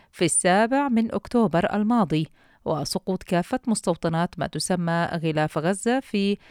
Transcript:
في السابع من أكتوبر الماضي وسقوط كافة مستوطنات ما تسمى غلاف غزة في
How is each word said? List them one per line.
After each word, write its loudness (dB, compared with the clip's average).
في 0
السابع 2
من 0
أكتوبر 0
الماضي 2
وسقوط -4
كافة -2
مستوطنات -2
ما -2
تسمى -2
غلاف -2
غزة 0
في -2